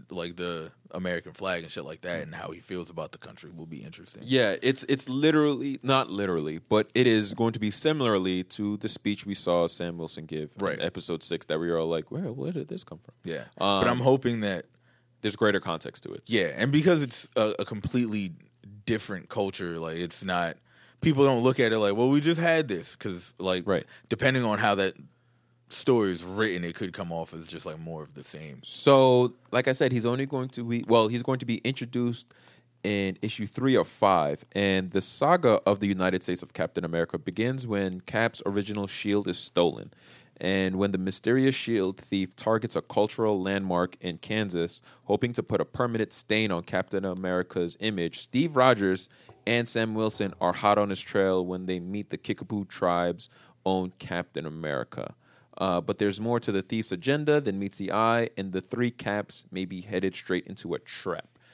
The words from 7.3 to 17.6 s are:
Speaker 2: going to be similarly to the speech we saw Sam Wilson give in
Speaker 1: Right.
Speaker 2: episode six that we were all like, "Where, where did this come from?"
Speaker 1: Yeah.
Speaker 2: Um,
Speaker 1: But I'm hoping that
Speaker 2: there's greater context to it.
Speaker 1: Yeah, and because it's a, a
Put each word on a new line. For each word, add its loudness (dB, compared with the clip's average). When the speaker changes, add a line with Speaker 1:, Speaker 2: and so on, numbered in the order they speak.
Speaker 2:
going 2
to -6
be -2
similarly 2
to -4
the -6
speech -4
we -6
saw 2
Sam -6
Wilson -10
give -6
in -4
Speaker 1:
Right. -4
Speaker 2:
episode -4
six -6
that -2
we -2
were 2
all 0
like, -2
"Where, -6
where -6
did -8
this -10
come -18
from?" -20
Speaker 1:
Yeah. -8
Speaker 2:
Um, 2
Speaker 1:
But 4
I'm 2
hoping 2
that -2
Speaker 2:
there's -2
greater 4
context -8
to -12
it. -12
Speaker 1:
Yeah, 2
and 2
because 6
it's -6
a, 2
a -2